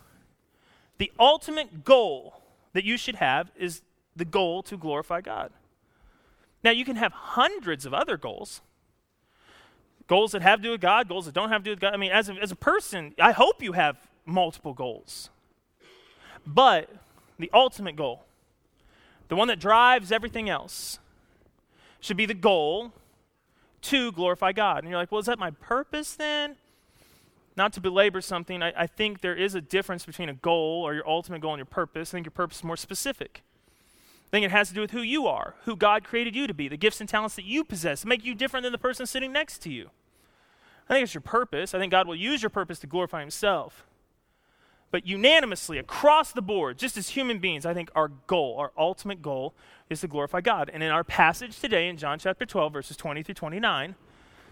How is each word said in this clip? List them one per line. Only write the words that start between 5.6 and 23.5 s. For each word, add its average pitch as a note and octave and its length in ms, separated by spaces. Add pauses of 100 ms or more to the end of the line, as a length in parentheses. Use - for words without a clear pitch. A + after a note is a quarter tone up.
Now, A#3 60
you A#3+ 140
can C4 100
have A3 180
hundreds A#3+ 760
of B2+ 60
other G#3+ 240
goals. A2+ 440 (1500)
Goals G3+ 240
that G3 120
have G3+ 180
to - 20
do A#3 100
with A3 80
God, G3+ 280
goals F3 160
that D#3+ 100
don't G3 140
have G#3+ 140
to - 20
do G#3+ 60
with G3 100
God. G3 120
I G3+ 40
mean, G3 160
as G#3 160
a, G3 60
as F#3+ 180
a F3 40
person, G3+ 640
I A3 120
hope D#4+ 300
you G3+ 100
have D#3 240 (300)
multiple E3 480
goals. - 560 (1160)
But F3+ 420 (500)
the E3 140
ultimate G#3 440
goal, C3+ 280 (1000)
the - 80
one G#3+ 140
that G#3+ 100
drives A3 540
everything A3 360
else, - 520 (1000)
should - 180
be G#3+ 100
the G#3+ 80
goal F#3 580 (880)